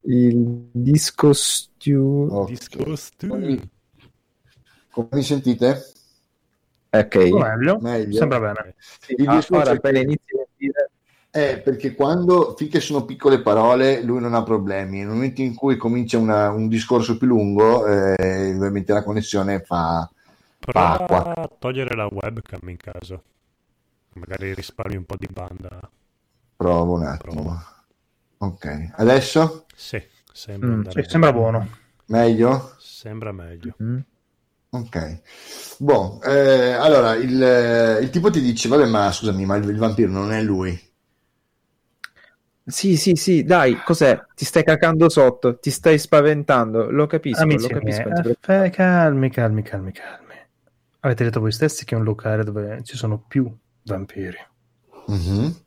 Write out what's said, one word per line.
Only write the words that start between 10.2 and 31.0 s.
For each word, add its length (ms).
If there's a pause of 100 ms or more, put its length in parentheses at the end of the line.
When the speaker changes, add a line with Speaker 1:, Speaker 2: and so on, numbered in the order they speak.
Speaker 1:
a 100 (100)
dire 340 (440)
Speaker 2:
Eh, 260
perché 340
quando, 600
finché 240
sono 260
piccole 340
parole, 640
lui 180
non 140
ha 80
problemi. 560
Nel 100
momento 320
in 140
cui 240
comincia 400
una, 320
un 180
discorso 480
più 100
lungo, 600
eh, 680
ovviamente 380
la 100
connessione 580
fa, 500 (480)
Speaker 3:
Prova 400
Speaker 2:
fa 60
acqua. 300
Speaker 3:
a 240
togliere 380
la 100
webcam 600
in 80
caso. 460 (920)
Magari 380
risparmi 440
un 100
po' 100
di 160
banda. 580 (640)
Speaker 2:
Provo 420
un 100
attimo. 260
Speaker 3:
Prova. 340 (680)
Speaker 2:
Ok, 600
adesso? 680 (100)
Speaker 3:
Sì, 280 (300)
sembra 360
Speaker 1:
Mm. 60
Speaker 3:
andare 280